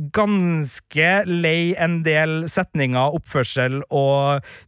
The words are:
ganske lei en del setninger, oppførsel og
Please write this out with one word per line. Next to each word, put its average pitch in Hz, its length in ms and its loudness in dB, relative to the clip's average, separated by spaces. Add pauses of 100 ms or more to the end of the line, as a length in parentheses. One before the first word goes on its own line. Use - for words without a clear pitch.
(120)
ganske 180 1120 0
lei 170 560 0
en 170 240 0
del 160 480 0
setninger, 139 640 0
oppførsel 127 600 -2 (100)
og 139 560 0 (240)